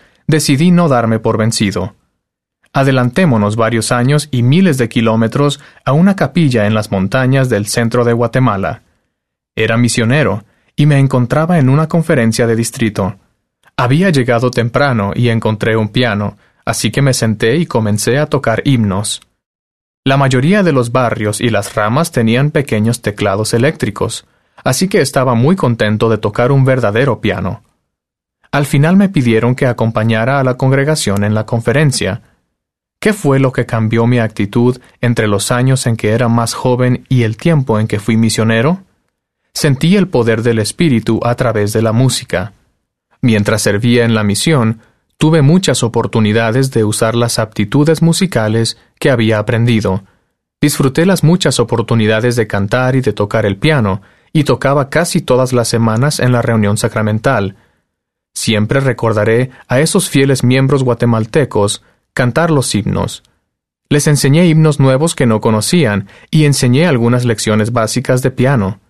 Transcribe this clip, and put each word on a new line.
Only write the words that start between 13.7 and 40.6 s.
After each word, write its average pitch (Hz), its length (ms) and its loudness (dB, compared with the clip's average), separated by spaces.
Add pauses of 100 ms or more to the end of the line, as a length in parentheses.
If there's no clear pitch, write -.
Había 151 300 2
llegado 123 400 0
temprano 117 640 -2
y 120 140 0
encontré 110 480 0
un 107 140 0
piano, 104 460 -2 (280)
así 117 260 -4
que - 100 -2
me 135 140 2
senté 113 440 0
y 170 80 -2
comencé 110 520 0
a 147 80 0
tocar 120 380 -2
himnos. 107 580 0 (840)
La 135 120 2
mayoría 139 480 2
de 165 80 2
los 120 180 0
barrios 113 500 -2
y 120 100 0
las 101 260 -4
ramas 113 340 0
tenían 123 400 0
pequeños 117 520 -2
teclados 104 520 -2
eléctricos, 117 720 -4 (380)
así 156 240 -2
que 196 120 0
estaba 131 340 0
muy 131 200 2
contento 113 540 0
de 110 100 0
tocar 120 320 0
un 135 140 2
verdadero 120 560 0
piano. 95 420 -4 (880)
Al 143 160 -2
final 156 300 2
me 202 120 4
pidieron 120 460 2
que 135 120 -2
acompañara 113 760 0
a 131 40 0
la 127 120 -2
congregación 135 640 0
en 104 120 0
la 107 120 -2
conferencia. 120 760 -2 (760)
¿Qué 214 140 0
fue 139 260 0
lo 131 140 0
que 120 120 -2
cambió 113 440 0
mi 123 100 2
actitud 120 600 -2 (200)
entre 117 280 0
los 101 240 -2
años 131 340 0
en 113 100 0
que 107 140 -2
era 117 160 0
más 117 280 0
joven 123 540 0
y 127 140 2
el 113 140 -2
tiempo 131 420 0
en 110 80 -2
que 104 140 -4
fui 113 160 -2
misionero? 113 680 0 (720)
Sentí 151 420 0
el 190 120 2
poder 113 340 0
del 117 160 0
Espíritu 113 640 0